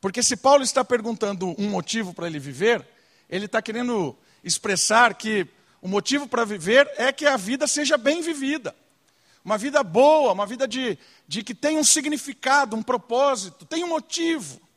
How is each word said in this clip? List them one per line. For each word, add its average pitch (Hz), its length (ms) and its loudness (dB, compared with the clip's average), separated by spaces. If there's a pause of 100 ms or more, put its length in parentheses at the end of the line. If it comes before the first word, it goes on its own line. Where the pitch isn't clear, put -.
Porque 196 200 -4
se 247 140 2
Paulo 269 300 4
está 254 200 0
perguntando 202 720 -2
um 208 140 -2
motivo 190 420 -4
para 165 140 -8
ele 156 140 -8
viver, 147 440 0 (460)
ele 196 160 -6
está 214 160 -2
querendo 220 540 -4 (260)
expressar 214 720 2
que 214 320 -2 (340)
o - 60 -10
motivo 247 400 -2
para 233 180 0
viver 214 520 4
é 254 160 0
que 294 140 -2
a 269 100 4
vida 247 320 -2
seja 294 280 0
bem 285 240 0
vivida. 285 540 -4 (680)
Uma 208 120 0
vida 277 280 2
boa, 262 480 6
uma 202 140 -2
vida 247 200 -6
de, 240 320 -4 (300)
de 196 160 -8
que 233 100 -12
tem 311 240 -2
um 302 60 2
significado, 277 920 0
um 220 80 -4
propósito, 233 840 -2
tem 330 200 -4
um 349 40 -6
motivo. 320 720 -4 (160)